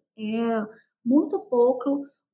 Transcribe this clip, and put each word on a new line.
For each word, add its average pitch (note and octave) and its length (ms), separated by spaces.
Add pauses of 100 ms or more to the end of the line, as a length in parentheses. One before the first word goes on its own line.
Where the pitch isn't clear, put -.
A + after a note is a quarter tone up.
(200)
É A3 440 (420)
muito D4+ 340 (100)
pouco B3+ 520 (320)